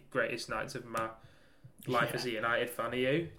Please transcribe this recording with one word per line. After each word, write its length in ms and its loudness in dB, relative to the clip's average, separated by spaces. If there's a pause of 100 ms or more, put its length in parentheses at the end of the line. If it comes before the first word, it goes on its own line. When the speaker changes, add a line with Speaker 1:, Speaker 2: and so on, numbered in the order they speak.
(100)
Speaker 1:
greatest 400 0
nights 240 -2
of 100 -6
my 240 0 (800)
life 240 4
Speaker 2:
Yeah. 60 -4
Speaker 1:
as 100 -2
a 40 0
United 380 2
fan. 240 -4
Are 40 -2
you? 320 4 (100)